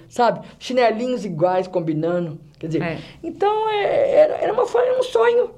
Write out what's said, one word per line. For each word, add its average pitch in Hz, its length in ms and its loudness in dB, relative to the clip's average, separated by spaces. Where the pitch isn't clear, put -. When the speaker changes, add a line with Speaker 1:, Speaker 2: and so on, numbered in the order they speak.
Speaker 1:
sabe? 226 320 0
Chinelinhos 240 680 0
iguais, 180 420 0
combinando. 165 720 -4
Quer 165 100 -10
dizer, 160 140 -2
Speaker 2:
É. 165 160 -6
Speaker 1:
então, 427 460 -2
é, 415 460 0
era, - 220 6
era - 180 -2
uma, 480 100 2
foi 508 340 0
um 508 40 2
sonho 480 560 2